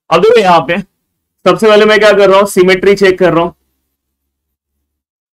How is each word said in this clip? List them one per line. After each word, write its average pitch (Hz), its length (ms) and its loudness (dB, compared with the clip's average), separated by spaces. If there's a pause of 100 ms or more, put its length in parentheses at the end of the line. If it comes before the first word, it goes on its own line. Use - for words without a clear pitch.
अब 170 120 -2
देखो 466 180 2
यहाँ 180 220 2
पे 170 160 -6
सबसे - 920 -6
पहले 214 180 2
मैं 214 140 0
क्या 208 120 2
कर 196 180 2
रहा 190 100 2
हूँ, 202 80 0
symmetry 185 480 0
check 190 240 0
कर 175 140 0
रहा 165 100 -2
हूँ। 170 100 -8 (1800)